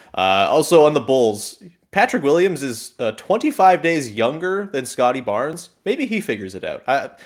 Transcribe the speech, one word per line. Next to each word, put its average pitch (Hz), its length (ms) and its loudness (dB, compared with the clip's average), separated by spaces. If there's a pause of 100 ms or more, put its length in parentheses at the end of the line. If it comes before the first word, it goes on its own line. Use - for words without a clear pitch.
(140)
uh, 95 360 2
also 151 340 6
on 151 100 6
the 143 60 0
Bulls, 113 640 0 (300)
Patrick 196 320 0
Williams 165 400 0
is, 117 340 -10
uh, 113 140 -4
twenty-five 190 680 2
days 151 300 -2
younger 165 640 -4
than 131 120 -4
Scotty 127 360 0
Barnes. 123 500 -6 (140)
Maybe 269 200 -2
he 214 160 -4
figures 101 360 -8
it 90 80 -12
out. 78 220 -8
I, 131 240 -2 (160)